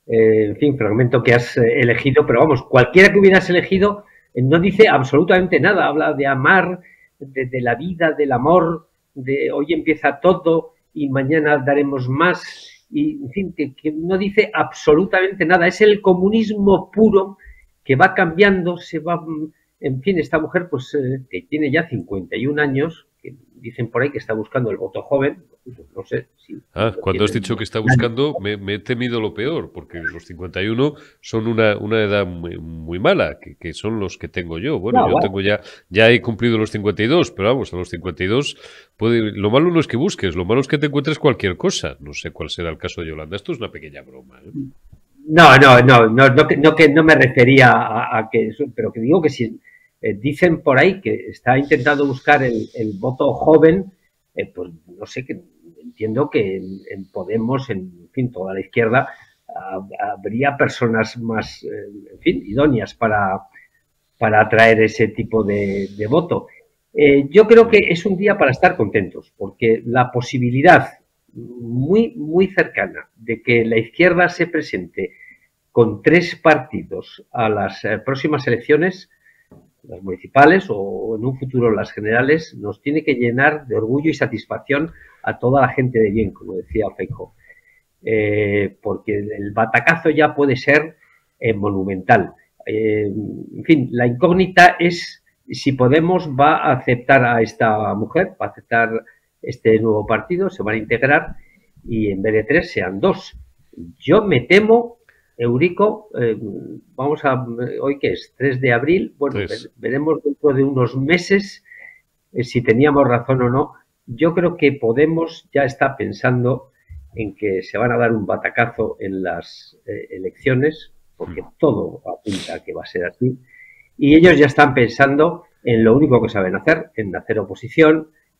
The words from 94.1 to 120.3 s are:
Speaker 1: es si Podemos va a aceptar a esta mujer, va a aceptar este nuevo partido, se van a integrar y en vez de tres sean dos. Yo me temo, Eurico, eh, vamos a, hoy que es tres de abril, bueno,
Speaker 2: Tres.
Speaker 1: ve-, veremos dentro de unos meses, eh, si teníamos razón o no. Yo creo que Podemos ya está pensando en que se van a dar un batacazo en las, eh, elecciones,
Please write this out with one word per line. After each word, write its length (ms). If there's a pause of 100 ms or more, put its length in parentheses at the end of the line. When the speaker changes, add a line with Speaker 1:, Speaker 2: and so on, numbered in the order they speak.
Speaker 1:
es 420 (280)
si 220
Podemos 580
va 260
a 160
aceptar 520
a 180
esta 520
mujer, 460
va 60
a 20
aceptar 420 (520)
este 360
nuevo 260
partido, 460
se 140
van 100
a 40
integrar 580 (500)
y 240
en 100
vez 120
de 100
tres 300
sean 260
dos. 400 (580)
Yo 280
me 160
temo, 560 (400)
Eurico, 720 (100)
eh, 180 (600)
vamos 280
a, 200 (360)
hoy 200
que 120
es 240
tres 240
de 120
abril, 460
bueno, 180
Speaker 2:
Tres. 400
Speaker 1:
ve-, 140
veremos 340
dentro 280
de 120
unos 320
meses, 640 (720)
eh, 100
si 200
teníamos 440
razón 360
o 80
no. 240 (320)
Yo 280
creo 220
que 160
Podemos 800
ya 100
está 340
pensando 760 (420)
en 220
que 260
se 160
van 140
a 60
dar 140
un 140
batacazo 720
en 240
las, 640
eh, 240
elecciones, 800 (240)